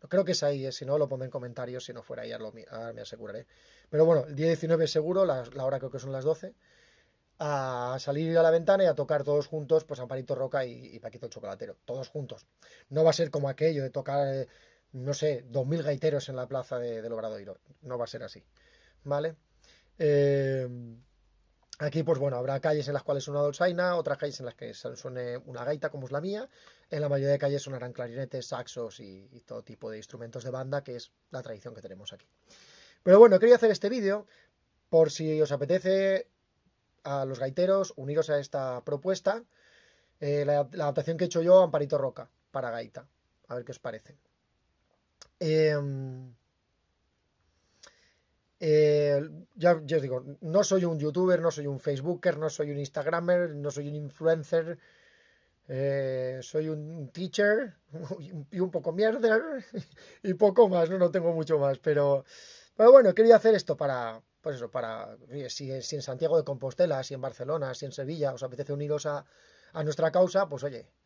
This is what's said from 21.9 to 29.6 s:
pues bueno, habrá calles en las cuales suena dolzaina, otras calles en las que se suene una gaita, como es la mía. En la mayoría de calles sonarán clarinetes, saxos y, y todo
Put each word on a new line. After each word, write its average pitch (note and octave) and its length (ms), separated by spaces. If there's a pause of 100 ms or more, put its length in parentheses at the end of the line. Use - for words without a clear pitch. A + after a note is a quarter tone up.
pues C#3+ 160
bueno, C3+ 180
habrá C3 240
calles D3+ 260
en C#3+ 60
las C#3 100
cuales C#3+ 200
suena C#3+ 180
dolzaina, F3 560
otras D3 200
calles D3 220
en C3 60
las A#2 100
que A2+ 180
se B2+ 220
suene B2 420
una B2 280
gaita, D3 240
como C3+ 160
es B2 80
la C#3+ 80
mía. G#3 280 (400)
En D3+ 120
la D3 80
mayoría C#3 240
de C#3 60
calles C#3+ 240
sonarán B2+ 280
clarinetes, B2 540
saxos A#2+ 560
y, G2 320
y A#2+ 80
todo A2+ 220